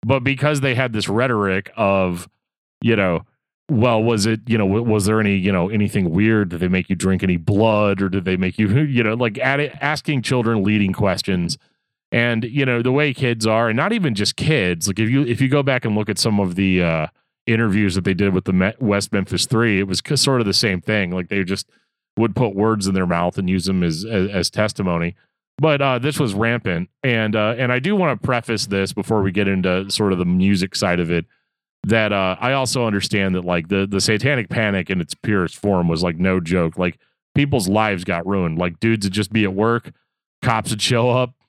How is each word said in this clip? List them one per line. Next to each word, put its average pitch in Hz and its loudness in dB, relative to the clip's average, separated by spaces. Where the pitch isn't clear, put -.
But 131 2
because 139 0
they 131 0
had 127 0
this 107 -2
rhetoric 101 0
of, 95 0
you 117 4
know, 92 0
"Well, 117 2
was 110 2
it, 113 0
you 117 0
know, 107 2
w-, 110 2
was 107 2
there 110 2
any, 101 2
you 95 0
know, 92 2
anything 101 0
weird? 104 2
Did 85 -8
they 92 0
make 92 0
you 98 0
drink 92 0
any 92 2
blood, 101 2
or 98 0
did 90 -2
they 92 0
make 92 -2
you," 107 2
<laughs> - -
you 131 2
know, 110 0
like, 120 -2
at 131 0
it, 147 -4
asking 143 -2
children 113 0
leading 101 2
questions. 90 -2
And, 117 0
you 135 -2
know, 120 0
the 127 0
way 143 0
kids 120 -2
are, 113 2
and 110 0
not 170 0
even 175 0
just 101 -2
kids, 92 0
like, 98 -2
if 113 2
you, 135 2
if 117 -2
you 135 2
go 143 2
back 131 0
and 107 0
look 107 -2
at 101 -4
some 107 2
of 92 0
the, 92 2
uh, 80 0
interviews 107 2
that 92 -2
they 95 2
did 98 0
with 92 0
the 95 -2
Me-, 92 2
West 101 0
Memphis 95 -2
Three, 110 2
it 98 -2
was 92 -4
c-, 151 -2
sort 131 2
of 110 0
the 98 0
same 95 0
thing. 101 -2
Like, 90 -6
they 101 -2
just 95 -6
would 110 0
put 110 0
words 104 2
in 95 0
their 95 0
mouth 87 0
and 95 -2
use 90 0
them 92 0
as, 85 -2
as, 101 -2
as 92 -2
testimony. 90 -2
But, 147 2
uh, 135 0
this 143 -4
was 113 0
rampant, 98 -2
and, 113 0
uh, 107 0
and 123 -2
I 123 0
do 180 0
wanna 160 0
preface 117 -2
this 98 -2
before 104 0
we 98 0
get 98 0
into 95 0
sort 101 0
of 90 0
the 90 0
music 92 2
side 90 0
of 85 -2
it, 85 0
that, 107 2
uh, 95 0
I 127 0
also 131 -2
understand 98 0
that, 90 -4
like, 87 -2
the, 98 0
the 101 -2
Satanic 113 0
Panic 101 -2
in 92 0
its - -6
purest 98 -2
form 92 0
was, 82 0
like, 87 -2
no 92 0
joke. 85 -2
Like, 90 -4
people's 143 2
lives 101 2
got 87 -4
ruined. 90 0
Like, 87 -2
dudes 113 2
would 95 0
just 101 -2
be 110 2
at 95 -2
work, 113 0
cops 113 0
would 107 -2
show 120 2
up 123 0